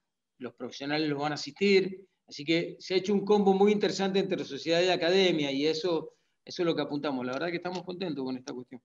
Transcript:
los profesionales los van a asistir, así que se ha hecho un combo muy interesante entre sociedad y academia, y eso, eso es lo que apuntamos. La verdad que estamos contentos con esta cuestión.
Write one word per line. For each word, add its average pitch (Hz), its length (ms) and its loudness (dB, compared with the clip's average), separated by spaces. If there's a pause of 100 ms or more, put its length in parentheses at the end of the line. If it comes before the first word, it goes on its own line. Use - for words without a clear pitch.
(380)
los 120 160 -10
profesionales 143 560 -4
los 143 80 -2
van 151 140 -2
a - 20 -4
asistir, 190 720 0 (200)
así - 180 -14
que 165 340 0
se - 160 -6
ha - 40 4
hecho 196 160 -2
un 196 100 2
combo 196 300 4
muy 202 180 6
interesante 196 460 0
entre 165 260 0
sociedad 156 380 0
y 180 60 4
academia, 170 600 2
y 139 160 0
eso, 156 480 -2 (300)
eso - 180 -6
es 175 40 2
lo 156 100 2
que 147 60 -2
apuntamos. 143 440 -4
La 127 60 -4
verdad 156 160 -4
que 170 80 -4
estamos 180 260 -6
contentos 175 420 -6
con 131 120 -6
esta 127 160 -12
cuestión. 127 320 -12